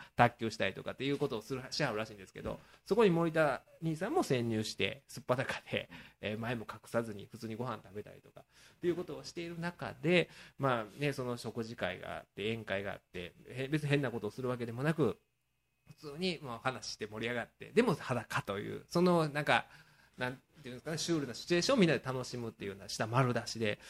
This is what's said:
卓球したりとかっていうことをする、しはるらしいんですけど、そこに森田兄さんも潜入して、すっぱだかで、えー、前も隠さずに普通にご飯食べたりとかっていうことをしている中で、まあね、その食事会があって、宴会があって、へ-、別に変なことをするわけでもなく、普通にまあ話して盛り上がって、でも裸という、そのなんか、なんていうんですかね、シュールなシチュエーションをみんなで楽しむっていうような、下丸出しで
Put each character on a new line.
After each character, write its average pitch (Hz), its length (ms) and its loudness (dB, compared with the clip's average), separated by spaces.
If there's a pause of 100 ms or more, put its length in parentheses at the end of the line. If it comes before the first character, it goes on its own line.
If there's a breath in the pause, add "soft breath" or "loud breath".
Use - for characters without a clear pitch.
(160 loud breath)
卓 120 220 6
球 113 120 0
し - 80 -10
た 98 80 2
り 95 80 -2
と 98 100 -10
か 95 60 -6
っ 98 60 -8
て 127 80 -6
い 139 80 0
う 139 40 0
こ 143 120 0
と 120 100 -2
を 104 40 -8
す 139 120 -6
る、 127 160 -6
し - 120 -2
は 131 100 0
る 104 40 -2
ら 110 80 0
し 110 60 -12
い 107 40 -14
ん - 40 -18
で 95 80 -16
す - 80 -20
け 98 80 -12
ど、 - 180 -6 (240 loud breath)
そ 196 100 4
こ 226 100 8
に 190 60 10
森 165 220 4
田 151 300 4 (180)
兄 160 160 0
さ 208 120 -4
ん 294 40 -2
も 370 100 4
潜 123 240 2
入 110 180 2
し - 100 -6
て、 104 340 0
す - 120 -12
っ - 20 -16
ぱ 123 120 2
だ - 120 -2
か - 240 -6
で、 - 180 -2 (320 loud breath)
え 101 140 -4
ー、 107 40 -6
前 117 180 -4
も 107 140 -8
隠 - 160 -12
さ 117 160 0
ず 113 120 -6
に 101 160 -12
普 107 80 -16
通 113 100 -8
に 110 80 -6
ご 107 80 -4
飯 110 180 -6
食 98 120 -18
べ 104 80 -8
た 95 80 -14
り 92 100 -20
と - 80 -20
か - 140 -20
っ - 20 -20 (380 loud breath)
て 170 40 0
い 180 40 2
う 160 60 0
こ 175 80 -6
と 147 120 -10
を 135 80 -12
し - 80 -14
て - 80 -8
い 170 80 -8
る 170 100 -10
中 165 440 -6
で、 165 260 4 (300 loud breath)
ま 131 220 4
あ 107 200 -8
ね、 143 140 0
そ 131 100 -4
の 120 140 -2
食 117 260 -4
事 113 100 -10
会 92 260 -2
が 85 160 -8
あ - 40 -8
っ - 40 -14 (120)
て、 104 160 -2
宴 113 120 -6
会 98 180 -2
が 98 100 -4
あ 95 40 -8
っ - 40 -16 (120)
て、 90 200 -8 (160)
へ-、 131 240 -6
別 151 120 0
に 143 40 0
変 143 140 4
な 127 80 0
こ 117 100 -4
と 104 60 -4
を 104 40 -2
す - 120 -10
る 123 60 -2
わ 123 100 -2
け 120 80 -4
で 117 60 -6
も 120 100 -6
な 156 100 2
く、 127 260 2 (840)
普 147 120 -12
通 147 60 -12
に 180 240 0
ま 123 120 -6
あ 110 80 -10
話 120 220 -2
し - 120 -10
て 107 100 -6
盛 107 140 -8
り 113 100 -2
上 123 40 -2
が 117 100 -2
っ - 40 -18
て、 110 260 -18
で 214 80 8
も 220 120 4
裸 - 480 -4
と 101 160 -4
い 107 180 -6
う、 - 140 -10
そ 175 100 2
の 175 280 6
な 143 120 -4
ん 147 40 -2
か、 120 200 6 (540 loud breath)
な 127 120 -2
ん 135 40 -8 (280)
て 123 60 -12
い 120 40 -10
う - 20 -10
ん - 20 -12
で - 20 -12
す - 60 -16
か 151 60 -6
ね、 160 80 -2
シ 175 140 0
ュ 165 60 2
ー - 20 0
ル 135 80 -2
な 113 60 -6
シ - 120 -12
チ 175 80 2
ュ - 20 6
エ - 40 6
ー - 20 2
シ 214 80 2
ョ 277 40 6
ン 262 40 4
を - 20 8
み 175 60 8
ん 160 40 6
な 127 60 4
で 107 80 -2
楽 127 200 -4
し - 120 -8
む 120 120 -4
っ - 40 -10
て - 120 -12
い 101 40 -4
う - 40 -6
よ 98 40 -10
う 98 60 -16
な、 101 60 -16
下 - 180 -2
丸 123 260 4
出 113 140 0
し - 120 -6
で 107 200 0 (120)